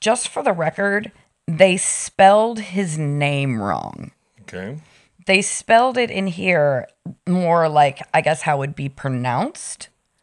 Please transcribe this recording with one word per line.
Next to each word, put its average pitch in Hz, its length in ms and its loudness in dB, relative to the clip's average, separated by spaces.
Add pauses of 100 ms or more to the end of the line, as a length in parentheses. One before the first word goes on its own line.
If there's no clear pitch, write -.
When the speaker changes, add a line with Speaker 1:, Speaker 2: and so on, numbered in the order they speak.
Speaker 1:
just 240 280 0
for - 140 -6
the 262 100 2
record, 202 600 -2 (340)
they 180 300 4
spelled 214 840 4
his 185 400 -4
name 143 640 -2
wrong. 80 480 -6 (320)
Speaker 2:
Okay. 95 360 -12 (480)
Speaker 1:
They 190 140 0
spelled 233 560 0
it 240 140 -2
in 190 160 -4
here 165 640 0 (380)
more 170 420 2
like, 147 340 2 (100)
I 131 100 2
guess, 156 200 -2
how 147 140 0
it - 20 -4
would 139 160 -6
be 139 140 -6
pronounced, 131 1000 -6 (340)